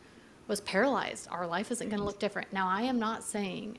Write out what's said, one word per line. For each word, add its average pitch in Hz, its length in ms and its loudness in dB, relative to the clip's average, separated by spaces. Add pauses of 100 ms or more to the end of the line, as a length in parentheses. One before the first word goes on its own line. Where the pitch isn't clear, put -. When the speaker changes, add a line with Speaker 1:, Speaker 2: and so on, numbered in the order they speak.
(480)
Speaker 1:
was 208 140 0
paralyzed, 214 680 2
our 175 160 -4
life 175 240 0
isn't 240 180 -4
gonna 208 140 0
Speaker 2:
Right. 202 40 0
Speaker 1:
look 202 120 -4
different. - 340 -2
Now, 190 140 2
I 190 160 2
am 247 160 2
not 220 240 0
saying 202 560 -4